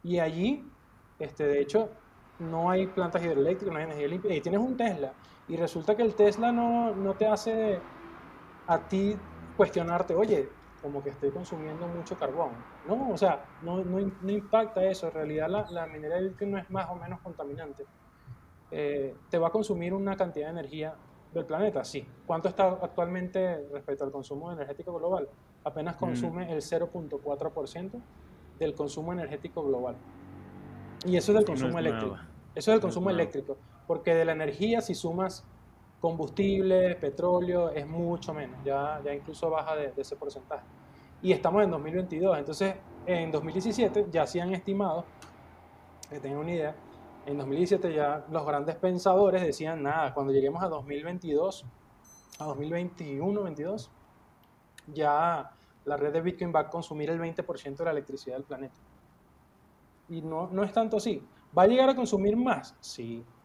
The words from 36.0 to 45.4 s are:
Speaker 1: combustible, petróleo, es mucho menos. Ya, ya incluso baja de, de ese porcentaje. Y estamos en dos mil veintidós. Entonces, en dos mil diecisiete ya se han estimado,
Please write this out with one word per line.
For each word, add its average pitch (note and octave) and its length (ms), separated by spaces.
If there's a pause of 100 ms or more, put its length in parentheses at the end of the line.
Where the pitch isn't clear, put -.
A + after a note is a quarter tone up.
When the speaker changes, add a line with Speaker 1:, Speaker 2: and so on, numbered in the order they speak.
Speaker 1:
combustible, F#3 960
petróleo, F3 720
es D3 180
mucho E3+ 460
menos. C3 320
Ya, C#3 400
ya C#3+ 80
incluso D3 360
baja D#3 260
de, C#3+ 160
de C#3 100
ese C#3 140
porcentaje. C#3 500 (560)
Y F#3 100
estamos F3 320
en G3 60
dos D#3+ 120
mil D#3 120
veintidós. F3+ 440
Entonces, D#3 380 (300)
en E3+ 260
dos D3+ 120
mil D#3+ 100
diecisiete G#3 580
ya D#3+ 140
se F3 160
han F3+ 120
estimado, F#3 520 (1040)